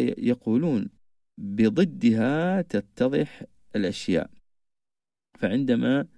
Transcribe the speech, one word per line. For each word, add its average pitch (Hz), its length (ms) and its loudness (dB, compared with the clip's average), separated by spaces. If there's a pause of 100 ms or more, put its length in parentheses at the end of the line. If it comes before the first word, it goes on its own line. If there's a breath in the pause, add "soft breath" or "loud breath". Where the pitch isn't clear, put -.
(180)
يقولون: 143 720 0 (500)
"بضدها 120 1200 2
تتضح 135 800 -2 (340)
الأشياء." 92 540 -2 (1080)
فعندما 123 680 0 (120)